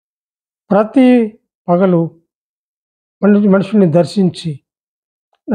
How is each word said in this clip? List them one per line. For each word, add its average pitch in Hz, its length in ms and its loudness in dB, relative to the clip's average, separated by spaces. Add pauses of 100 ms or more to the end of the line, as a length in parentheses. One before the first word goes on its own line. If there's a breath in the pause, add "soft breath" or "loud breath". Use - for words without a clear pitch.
(680)
ప్రతి 220 380 0 (600)
పగలు 175 340 0 (1200)
మను-, 202 300 2
మనుషుల్ని 190 400 0
దర్శించి 170 600 -2 (1040)